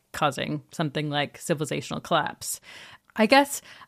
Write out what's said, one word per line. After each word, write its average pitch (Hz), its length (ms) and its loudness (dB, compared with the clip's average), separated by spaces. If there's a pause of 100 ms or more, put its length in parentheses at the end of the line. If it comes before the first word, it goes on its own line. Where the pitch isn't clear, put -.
(120)
causing 143 500 -2 (100)
something 151 380 -2
like 143 300 -4
civilizational 151 640 -4
collapse. - 580 -2 (560)
I 220 100 4
guess, 269 360 6 (260)